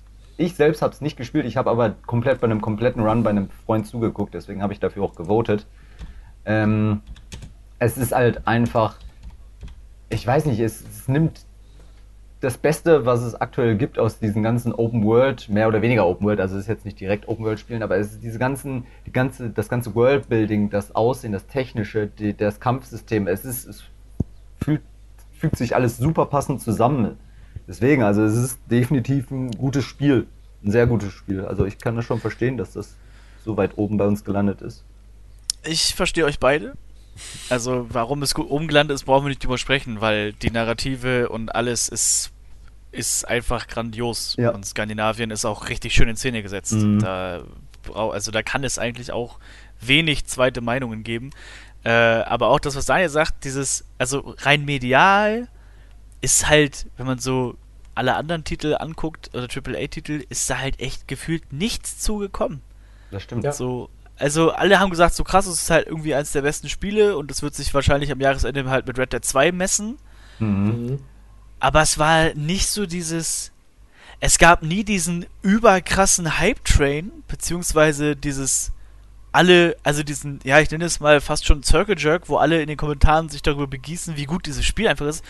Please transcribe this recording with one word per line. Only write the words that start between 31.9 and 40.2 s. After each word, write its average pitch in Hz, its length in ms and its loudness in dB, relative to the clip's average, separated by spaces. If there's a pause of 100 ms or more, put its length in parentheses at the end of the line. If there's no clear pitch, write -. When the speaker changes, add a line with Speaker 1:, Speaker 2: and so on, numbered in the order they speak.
Speaker 1:
das 117 100 -4
schon 117 140 -4
verstehen, 120 380 -4
dass 95 160 -8
das - 220 -14 (500)
so 110 100 -4
weit 95 220 0
oben 104 200 0
bei 101 100 2
uns 101 180 0
gelandet 98 380 -2
ist. - 200 -14 (800)
Speaker 2:
Ich - 300 -2
verstehe 170 320 0
euch 143 140 -2
beide. 156 340 0 (760)
Also 123 400 -2
warum 123 340 -4
es 131 100 -2
gu-, - 160 -4
oben 151 180 -2
gelandet 147 280 2
ist, 131 80 -10
brauchen 139 220 2
wir 143 40 -2
nicht 135 140 -6
drüber 127 160 0
sprechen, 131 420 -4
weil 107 320 0